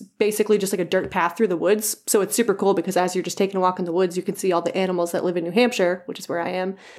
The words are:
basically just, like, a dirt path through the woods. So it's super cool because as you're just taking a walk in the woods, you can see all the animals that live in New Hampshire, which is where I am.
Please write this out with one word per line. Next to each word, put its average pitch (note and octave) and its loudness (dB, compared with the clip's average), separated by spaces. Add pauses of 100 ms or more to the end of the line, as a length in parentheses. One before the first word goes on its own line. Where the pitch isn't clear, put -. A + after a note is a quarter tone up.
(200)
basically G#3 2
just, F#3+ -2
like, F#3+ 0
a F3+ -2
dirt F#3 0
path F3 0
through A3 4
the F3+ 0
woods. G3+ 0 (100)
So G#3 4
it's F#3+ -2
super A3+ 2
cool G3 2
because F#3 -2
as F3+ 0
you're F3+ -2
just - -8
taking G3 0
a F#3+ 0
walk F#3 2
in F#3 -4
the E3+ -4
woods, F3+ 0
you F3+ -2
can G3 -4
see F#3+ -2
all E3+ 2
the E3+ -2
animals F3+ 0
that F3+ -2
live F3 0
in E3+ -2
New E3+ -6
Hampshire, F#3+ 0
which - -10
is - -16
where F3 -4
I E3+ -4
am. F#3 -4 (240)